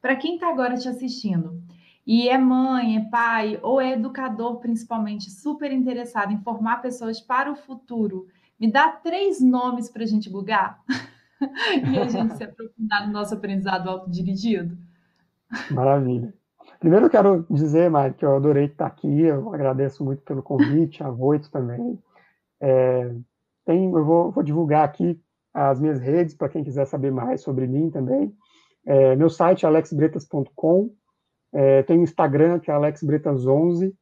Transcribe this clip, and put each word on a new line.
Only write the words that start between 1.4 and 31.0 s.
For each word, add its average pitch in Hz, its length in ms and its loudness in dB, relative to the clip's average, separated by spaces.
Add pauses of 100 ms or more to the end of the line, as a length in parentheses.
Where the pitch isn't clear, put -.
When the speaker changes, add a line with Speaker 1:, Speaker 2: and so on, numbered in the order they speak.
Speaker 1:
e 233 220 2
é 262 100 4
mãe, 254 580 2
é 214 40 0 (100)
pai, 226 520 -2
ou 262 180 2
é 262 120 -2
educador, 233 680 -6
principalmente, 220 720 -6
super 294 420 -8
interessado 240 600 -4
em 202 100 -4
formar 226 380 -4
pessoas 233 400 -8
para 277 300 -4
o 277 60 -8
futuro, 214 680 -8 (340)
me 220 100 2
dá 285 180 4
três 349 520 -2
nomes 247 500 0
pra 220 160 -8
gente 214 240 -2
bugar? 196 580 -4
<laughs> - 260 -8 (760)
E 277 60 0
a 302 100 0
gente 220 280 -2
se 233 80 -12
aprofundar 214 600 -6
no 208 60 -4
nosso 208 220 -6
aprendizado 190 560 -4
autodirigido? 185 880 -4 (920)
Speaker 2:
Maravilha. 127 640 0 (460)
Primeiro 180 280 6
eu 320 40 6
quero 196 400 4
dizer, 160 400 2
Mari, 135 240 2
que - 100 -6
eu 139 120 4
adorei 143 300 2
estar 147 200 -6
aqui, 151 360 -2
eu 165 320 0
agradeço 135 500 -2
muito 139 180 -6
pelo 135 200 -8
convite, 143 600 0
a 139 80 -6
Voito 143 400 -2
também. 135 480 -6 (600)
É, 127 540 2 (500)
tem, 180 200 2
eu 175 200 2
vou, 170 260 2
vou - 120 -2
divulgar 151 420 2
aqui 165 360 -2 (320)
as 139 280 0
minhas 147 200 0
redes, 156 340 0
pra 139 140 -6
quem 156 160 -6
quiser 139 220 -2
saber 139 260 -4
mais 131 280 -4
sobre 131 260 -4
mim 147 240 -2
também. 139 440 -2 (500)
É, 135 320 6
meu 160 140 4
site 185 340 2
é 170 40 4
alexbretas 156 580 0
ponto 139 280 -6
com, 185 380 2 (600)